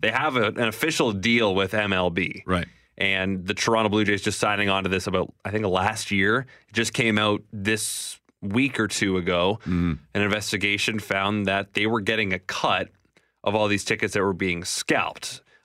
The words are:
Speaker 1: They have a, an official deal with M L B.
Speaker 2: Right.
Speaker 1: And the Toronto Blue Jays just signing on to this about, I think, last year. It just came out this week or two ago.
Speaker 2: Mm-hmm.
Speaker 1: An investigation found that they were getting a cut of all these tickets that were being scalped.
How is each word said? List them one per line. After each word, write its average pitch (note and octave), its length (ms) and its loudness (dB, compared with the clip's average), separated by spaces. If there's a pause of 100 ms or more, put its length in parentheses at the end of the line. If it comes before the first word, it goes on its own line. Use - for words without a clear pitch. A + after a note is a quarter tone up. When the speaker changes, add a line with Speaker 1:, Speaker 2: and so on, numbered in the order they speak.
Speaker 1:
They A2 80 2
have C3 280 0
a, G#2+ 100 4
an - 200 -2
official D3+ 440 2
deal G#2+ 420 2
with G2 220 0
M G#2 180 0
L F#2 160 2
B. F2 380 -2
Speaker 2:
Right. F2+ 200 0 (300)
Speaker 1:
And F#2+ 500 -2
the G2+ 80 -2
Toronto A2+ 340 2
Blue G#2+ 160 4
Jays G2+ 160 2
just G#2 160 -2
signing G#2 320 0
on G2 140 2
to F#2+ 60 -2
this F#2 180 -2
about, F#2 260 -2 (100)
I F#2+ 60 -6
think, G#2+ 160 -2
last G2 460 0
year. G#2 340 2 (240)
It - 40 -20
just A#2 200 0
came A2+ 240 2
out G#2 240 2 (100)
this - 680 -4 (220)
week A#2+ 380 0
or G#2+ 80 0
two F#2+ 300 0
ago. F2+ 440 0
Speaker 2:
Mm-hmm. F2 320 0 (200)
Speaker 1:
An G2+ 80 0
investigation G#2 800 0
found G2 480 0
that G2 260 0
they G#2 140 0
were A2+ 140 0
getting G#2+ 300 0
a F#2+ 60 -2
cut F#2+ 520 -2 (540)
of G2+ 120 0
all G#2+ 120 4
these G#2 180 0
tickets G#2 280 -2
that G2+ 80 2
were G2 120 2
being F2 300 -2
scalped. - 800 -4 (220)